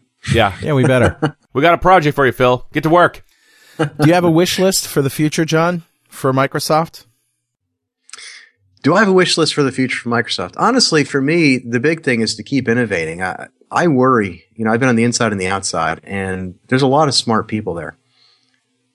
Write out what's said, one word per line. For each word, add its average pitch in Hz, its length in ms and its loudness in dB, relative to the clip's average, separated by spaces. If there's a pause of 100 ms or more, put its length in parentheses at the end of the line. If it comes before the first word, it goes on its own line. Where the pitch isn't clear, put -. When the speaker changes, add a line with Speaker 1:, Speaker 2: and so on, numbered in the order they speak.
(340)
Speaker 1:
Yeah. 104 280 2
Speaker 2:
Yeah, - 120 -2
we 131 120 2
better. 127 560 0
Speaker 1:
<laughs> - 120 -20
We 131 100 -2
got 170 100 6
a 165 60 2
project 175 360 4
for 143 100 2
you, 120 80 2
Phil. 127 400 0
Get 143 100 -4
to 160 60 2
work. 165 340 2 (560)
Speaker 2:
Do 156 80 -2 (180)
you 160 80 6
have 175 120 2
a 175 40 2
wish 165 300 2
list 185 280 0
for - 140 -2
the 135 80 0
future, 156 360 -2
John, 165 380 -2 (240)
for - 240 -4
Microsoft? 143 720 -2 (1800)
Speaker 3:
Do 139 100 2
I 190 60 2
have 214 80 2
a 190 60 4
wish 185 260 2
list 156 160 0
for 151 80 2
the 131 80 -2
future 127 260 -4
for - 120 -10
Microsoft? 117 480 -4
Honestly, 175 460 2
for 135 180 -4
me, 147 360 2
the 120 220 -4
big 156 240 -2
thing 117 180 0
is 107 140 -4
to 110 80 -12
keep 135 260 -4
innovating. 92 540 -2
I, - 240 -8 (240)
I 170 160 0
worry, 123 580 2 (100)
you 113 80 -8
know, 110 80 0
I've 113 80 0
been 131 100 0
on 120 80 2
the 113 60 2
inside 117 280 0
and 101 100 -4
the 92 60 -2
outside, 82 560 -4
and 95 520 -8 (120)
there's 131 160 0
a 143 40 2
lot 143 200 2
of 127 80 -2
smart 110 320 -2
people 101 260 -6
there. 78 240 -12 (960)